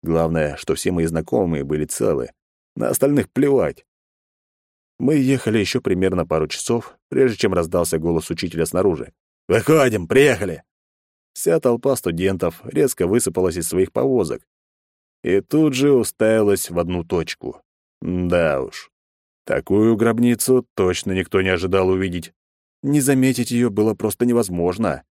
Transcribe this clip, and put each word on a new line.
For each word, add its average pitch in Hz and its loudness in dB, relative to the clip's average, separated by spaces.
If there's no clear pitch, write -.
Главное, 82 0
что - -4
все 95 -4
мои 85 0
знакомые 82 -2
были 76 -4
целы. 76 -4
На - -2
остальных 143 0
плевать. 131 0
Мы 147 2
ехали 131 2
еще 110 0
примерно 92 0
пару 80 0
часов, - -4
прежде 127 2
чем 98 0
раздался 85 0
голос 82 -2
учителя 82 -4
снаружи. 87 -2
"Выходим, 113 2
приехали!" 104 2
Вся 165 0
толпа 127 0
студентов 90 -2
резко 139 -2
высыпалась 92 0
из 85 -6
своих 90 0
повозок 110 -2
и 95 2
тут 151 0
же 139 2
уставилась 110 2
в 85 -6
одну 87 -2
точку. 82 -6
Да 87 0
уж, - -12
такую 110 2
гробницу 117 2
точно 92 -2
никто 92 0
не 95 0
ожидал 92 2
увидеть. 92 -4
Не 143 2
заметить 131 2
ее 120 0
было 107 0
просто 113 -2
невозможно. 90 0